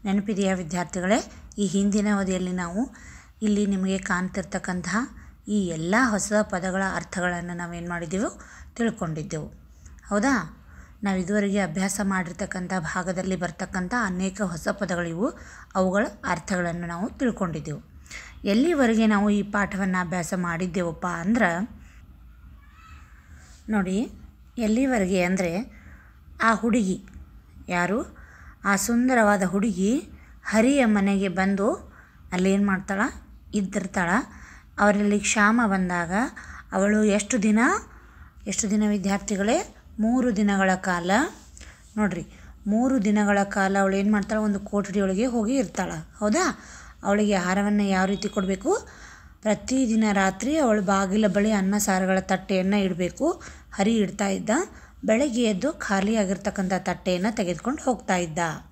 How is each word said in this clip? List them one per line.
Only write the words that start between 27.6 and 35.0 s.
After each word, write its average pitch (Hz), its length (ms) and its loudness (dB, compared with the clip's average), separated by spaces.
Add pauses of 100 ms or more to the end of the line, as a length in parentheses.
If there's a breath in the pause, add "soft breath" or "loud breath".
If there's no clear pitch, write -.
ಯಾರು? 180 480 -2 (480 loud breath)
ಆ 196 100 4
ಸುಂದರವಾದ 233 680 4
ಹುಡುಗಿ 196 600 0 (420 loud breath)
ಹರಿಯ 247 400 4
ಮನೆಗೆ 202 420 2
ಬಂದು 196 460 0 (580 loud breath)
ಅಲ್ಲೇನ್ 190 340 2
ಮಾಡ್ತಾಳ? 196 360 -2 (520)
ಇದ್ದಿರ್ತಾಳ. 190 560 -2 (680 loud breath)
ಅವರಲ್ಲಿ 208 400 4